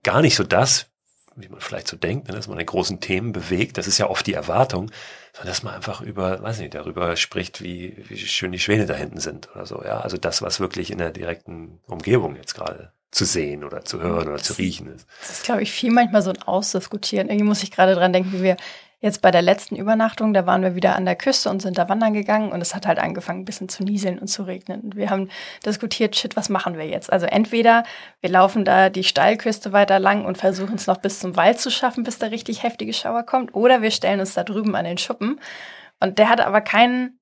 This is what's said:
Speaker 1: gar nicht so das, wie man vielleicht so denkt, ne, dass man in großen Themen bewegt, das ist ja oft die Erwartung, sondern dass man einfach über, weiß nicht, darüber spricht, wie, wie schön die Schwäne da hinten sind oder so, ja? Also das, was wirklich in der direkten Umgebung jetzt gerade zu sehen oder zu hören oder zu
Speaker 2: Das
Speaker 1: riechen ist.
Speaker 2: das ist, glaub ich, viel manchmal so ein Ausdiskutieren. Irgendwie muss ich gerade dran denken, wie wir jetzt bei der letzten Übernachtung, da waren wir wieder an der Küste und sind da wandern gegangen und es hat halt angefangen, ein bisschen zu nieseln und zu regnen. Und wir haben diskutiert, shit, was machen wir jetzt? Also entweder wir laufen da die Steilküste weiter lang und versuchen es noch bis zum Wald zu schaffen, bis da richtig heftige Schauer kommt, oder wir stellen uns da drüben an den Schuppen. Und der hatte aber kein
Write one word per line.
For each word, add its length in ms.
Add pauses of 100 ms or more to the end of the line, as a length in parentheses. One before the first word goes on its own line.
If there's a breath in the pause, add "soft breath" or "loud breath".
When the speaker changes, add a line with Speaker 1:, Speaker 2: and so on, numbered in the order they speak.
Speaker 1:
gar 200
nicht 140
so 60
das, 440 (500)
wie 120
man 120
vielleicht 280
so 100
denkt, 300
ne, 60
dass 140
man 100
in 60
großen 360
Themen 320
bewegt, 440
das 100
ist 120
ja 100
oft 180
die 60
Erwartung, 580 (440 loud breath)
sondern 140
dass 140
man 120
einfach 260
über, 420
weiß 180
nicht, 140
darüber 420
spricht, 460
wie, 460
wie 80
schön 360
die 60
Schwäne 280
da 80
hinten 260
sind 340
oder 120
so, 180
ja? 160
Also 160
das, 240
was 200
wirklich 300
in 60
der 140
direkten 760
Umgebung 500
jetzt 180
gerade 380 (180)
zu 160
sehen 380
oder 200
zu 160
hören 280
oder 100
zu 160
Speaker 2:
Das 40
Speaker 1:
riechen 360
ist. 120 (140 loud breath)
Speaker 2:
das 100
ist, 140
glaub 160
ich, 120
viel 200
manchmal 300
so 80
ein 120
Ausdiskutieren. 840
Irgendwie 180
muss 160
ich 80
gerade 240
dran 180
denken, 200
wie 100
wir 140 (440 loud breath)
jetzt 220
bei 80
der 120
letzten 340
Übernachtung, 580
da 100
waren 180
wir 120
wieder 220
an 80
der 120
Küste 320
und 140
sind 160
da 100
wandern 260
gegangen 360
und 100
es 140
hat 120
halt 120
angefangen, 420
ein 40
bisschen 240
zu 160
nieseln 340
und 80
zu 160
regnen. 380
Und 160
wir 120
haben 220 (340 loud breath)
diskutiert, 520
shit, 180
was 140
machen 280
wir 100
jetzt? 260
Also 140
entweder 580 (360 loud breath)
wir 100
laufen 340
da 260
die 140
Steilküste 680
weiter 260
lang 260
und 140
versuchen 360
es 120
noch 120
bis 220
zum 160
Wald 240
zu 100
schaffen, 340
bis 140
da 80
richtig 380
heftige 280
Schauer 300
kommt, 320
oder 280
wir 100
stellen 280
uns 140
da 100
drüben 300
an 100
den 140
Schuppen. 420 (600 loud breath)
Und 180
der 100
hatte 180
aber 160
kein 600